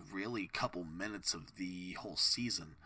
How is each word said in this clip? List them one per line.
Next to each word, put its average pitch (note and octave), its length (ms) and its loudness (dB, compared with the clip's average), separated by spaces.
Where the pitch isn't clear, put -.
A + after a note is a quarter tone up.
really G2+ 340 0
couple F2+ 380 0
minutes F#2 480 0
of E2 240 -6
the F#2 380 -2
whole F2+ 220 -6
season. - 680 4